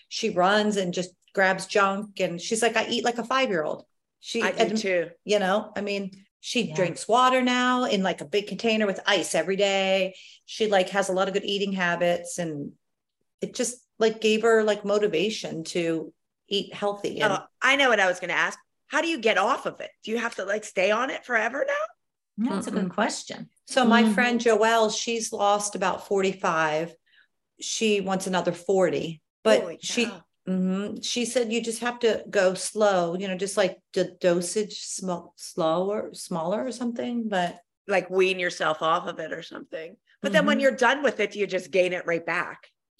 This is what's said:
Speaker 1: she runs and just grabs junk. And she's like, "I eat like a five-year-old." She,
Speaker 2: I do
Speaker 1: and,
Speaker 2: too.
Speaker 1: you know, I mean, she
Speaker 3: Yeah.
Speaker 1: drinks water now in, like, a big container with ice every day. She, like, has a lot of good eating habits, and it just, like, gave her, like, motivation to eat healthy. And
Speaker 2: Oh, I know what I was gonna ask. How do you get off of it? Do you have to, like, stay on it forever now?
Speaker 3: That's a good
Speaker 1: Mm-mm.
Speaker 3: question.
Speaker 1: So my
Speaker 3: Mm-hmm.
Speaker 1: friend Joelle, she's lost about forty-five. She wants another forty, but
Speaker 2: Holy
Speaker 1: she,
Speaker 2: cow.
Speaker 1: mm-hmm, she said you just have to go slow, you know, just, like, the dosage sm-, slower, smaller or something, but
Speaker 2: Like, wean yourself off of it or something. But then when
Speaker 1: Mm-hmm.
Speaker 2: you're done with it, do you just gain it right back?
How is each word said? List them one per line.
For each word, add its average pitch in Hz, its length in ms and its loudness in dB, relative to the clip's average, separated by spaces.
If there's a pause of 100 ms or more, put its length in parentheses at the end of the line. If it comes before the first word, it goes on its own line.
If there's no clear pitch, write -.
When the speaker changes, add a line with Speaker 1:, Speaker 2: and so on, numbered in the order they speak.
Speaker 1:
she - 220 -2
runs 202 460 2
and 180 160 -2
just 180 180 -6 (220)
grabs 190 320 2
junk. 202 540 0
And 170 220 -2
she's 220 200 -2
like, 226 140 2
"I 220 120 0
eat 233 160 -2
like 240 140 0
a 240 60 -4
five-year-old." 220 640 -2 (340)
She, - 240 -4
Speaker 2:
I 185 80 2
do 185 60 -6
Speaker 1:
and, 220 200 2
Speaker 2:
too. 180 320 0 (140)
Speaker 1:
you 202 160 2
know, 202 360 0
I 196 60 -4
mean, 202 300 -4 (280)
she - 240 -2
Speaker 3:
Yeah. - 120 -6
Speaker 1:
drinks 175 320 -2
water 254 340 4
now 247 440 2
in, 196 180 0
like, 175 180 -2
a 156 40 -10
big 202 220 -2
container 220 380 0
with 196 220 -2
ice 190 260 0
every 175 220 0
day. 190 580 2 (320)
She, - 220 -2
like, 190 220 4
has 190 200 0
a 190 40 0
lot 190 140 2
of 190 60 -4
good 196 100 -2
eating 202 300 -2
habits, 175 640 0
and 156 360 -6 (680)
it 190 140 -8
just, 240 240 -4 (180)
like, 220 240 2
gave 214 220 4
her, 226 200 6
like, 208 220 0
motivation 190 800 0
to 165 480 -4 (340)
eat - 240 -4
healthy. - 500 -4
And 208 120 2
Speaker 2:
Oh, - 120 -6 (180)
I 262 140 4
know 277 120 4
what 214 100 4
I 196 80 4
was 180 120 0
gonna 170 140 -6
ask. 165 260 0 (280)
How 294 140 0
do 330 60 0
you 330 100 -2
get 208 220 2
off 240 260 0
of - 160 -8
it? - 80 -12 (140)
Do 214 80 -8
you 226 80 -2
have 226 160 -6
to, 196 100 -6
like, 208 200 -4
stay 196 260 0
on 240 180 0
it - 160 -8
forever 233 420 0
now? 571 840 -6
Speaker 3:
That's - 140 -4
a 208 40 -8
good 190 140 0
Speaker 1:
Mm-mm. 175 80 -6
Speaker 3:
question. - 560 -4 (160)
Speaker 1:
So 254 200 2
my 226 180 8
Speaker 3:
Mm-hmm. 220 100 4
Speaker 1:
friend 240 260 2
Joelle, 220 560 4
she's 233 380 -4
lost 208 420 0
about 190 320 -2
forty-five. 170 840 0 (680)
She 214 420 0
wants 190 260 -2
another 180 240 0
forty, 170 680 0 (220)
but 214 180 6
Speaker 2:
Holy 170 200 -8
Speaker 1:
she, - 240 0
Speaker 2:
cow. 196 180 -8 (240)
Speaker 1:
mm-hmm, 185 540 -2
she - 240 -4
said 233 280 -2
you 233 80 0
just 226 200 -6
have 240 180 -4
to 220 300 2
go 185 260 4
slow, 185 600 2
you 190 120 -6
know, 185 100 -4
just, 196 200 -6
like, 190 200 2 (160)
the 180 120 2 (140)
dosage 180 600 0
sm-, 180 560 -8
slower, 180 800 -2
smaller 185 520 -4
or 254 60 -6
something, 240 580 -4
but 180 300 -2 (280)
Speaker 2:
Like, 180 220 0
wean 185 300 2
yourself 170 420 -2
off 170 260 0
of 170 120 -10
it 160 140 -8
or 160 100 -10
something. - 520 -12 (260)
But - 100 -2
then 208 140 4
when 294 120 4
Speaker 1:
Mm-hmm. 277 40 0
Speaker 2:
you're 269 160 6
done 269 260 4
with 226 160 2
it, 202 120 0
do 202 80 -8
you 190 80 -2
just 175 220 -4
gain 180 240 2
it 180 140 -6
right 165 180 -2
back? - 420 -6 (320)